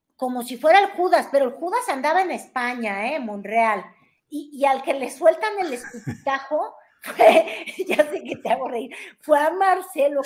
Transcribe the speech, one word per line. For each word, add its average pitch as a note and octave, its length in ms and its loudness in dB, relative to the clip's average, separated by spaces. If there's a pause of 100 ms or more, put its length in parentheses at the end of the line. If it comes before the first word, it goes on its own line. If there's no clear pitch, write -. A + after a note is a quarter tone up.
(160)
como B3 280 -6
si A3+ 140 -10
fuera D#4+ 220 6
el G4 120 4
Judas, E4+ 400 0
pero C#4 140 4
el A#3+ 60 -2
Judas G#4 380 -4
andaba D4+ 320 0
en F4+ 100 -2
España, A#3+ 800 -6
¿eh? D#4 80 -4
Monreal. G#3 640 -2 (460)
Y, D4 240 -12
y C4+ 120 0
al C4+ 180 2
que - 100 -2
le C4+ 160 -6
sueltan F4 500 2
el E4 140 -4
escupitajo, C4+ 1000 -6 (120)
<laughs> - 140 -20
fue, - 640 4 (220)
ya D4 220 2
sé F4+ 140 -8
que - 120 -10
te - 140 -6
hago B3+ 180 -2
reír, A#3+ 240 -8 (300)
fue D4 180 4
a D4+ 100 2
Marcelo, F4+ 760 0